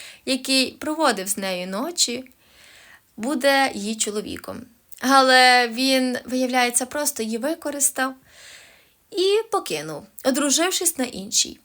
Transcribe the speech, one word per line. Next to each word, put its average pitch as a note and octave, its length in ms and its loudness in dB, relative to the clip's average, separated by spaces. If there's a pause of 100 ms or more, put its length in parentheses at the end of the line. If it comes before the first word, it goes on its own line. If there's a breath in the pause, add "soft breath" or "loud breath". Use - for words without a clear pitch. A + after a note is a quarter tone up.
(260 loud breath)
який C4 460 0
проводив C#4 560 -2
з - 100 -4
нею F#3 300 -4
ночі, B3+ 640 -4 (840 soft breath)
буде C4+ 560 0
її G#3 220 -6
чоловіком. G#3 680 -8 (380)
Але B3+ 680 6
він, B3+ 580 0
виявляється, B3 600 0
просто D4 380 -4
її A3+ 140 -4
використав C#4 800 -2 (960 loud breath)
і G4+ 300 2 (100)
покинув, D#3 520 -6 (220)
одружившись D4 720 2
на B3+ 80 -2
іншій. - 600 -4